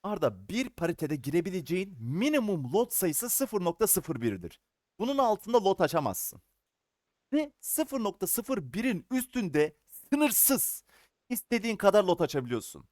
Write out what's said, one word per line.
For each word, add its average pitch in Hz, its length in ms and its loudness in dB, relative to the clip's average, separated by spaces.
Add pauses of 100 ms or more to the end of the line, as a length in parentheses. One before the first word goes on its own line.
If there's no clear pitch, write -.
Arda, 139 460 -4
bir 240 200 -2
paritede 165 480 -4
girebileceğin 175 840 -2
minimum 185 720 -2
lot 233 200 2
sayısı 190 380 -2
sıfır 214 340 -2
nokta 175 220 0
sıfır 151 340 0
birdir. 98 400 -4 (380)
Bunun 269 200 -2
altında 226 460 2
lot 196 160 4
açamazsın. - 640 0 (880)
Ve 294 280 0
sıfır 277 400 -2
nokta 196 260 -2
sıfır 196 460 -2
birin 214 380 -2
üstünde 185 680 0 (340)
sınırsız - 760 2 (440)
istediğin 233 480 -2
kadar 202 280 6
lot 180 160 2
açabiliyorsun. 123 720 -2